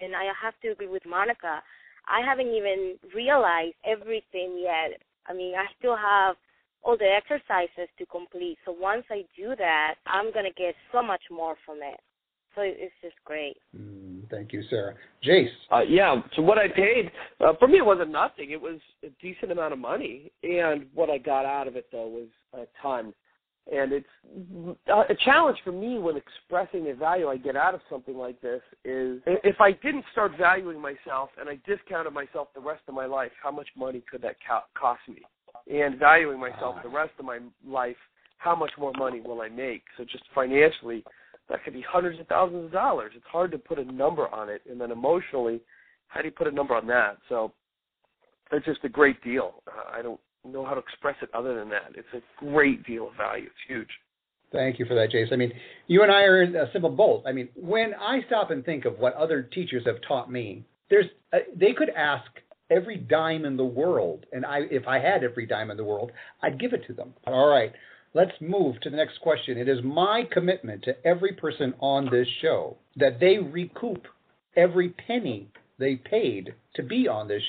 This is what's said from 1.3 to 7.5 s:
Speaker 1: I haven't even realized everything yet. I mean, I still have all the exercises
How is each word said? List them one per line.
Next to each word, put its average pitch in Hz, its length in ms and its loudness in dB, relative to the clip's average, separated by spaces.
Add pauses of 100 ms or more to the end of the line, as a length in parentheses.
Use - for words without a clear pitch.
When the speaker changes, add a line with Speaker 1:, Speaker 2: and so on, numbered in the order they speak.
Speaker 1:
I 214 160 2
haven't 262 240 0
even 196 480 -2 (180)
realized 202 600 2 (100)
everything 202 800 -6
yet. 165 380 -2 (260)
I 180 80 -10
mean, 180 200 -8
I 190 120 -2 (120)
still 240 180 -2
have 202 400 4 (460)
all 233 140 2
the 196 140 4
exercises 190 760 -2 (100)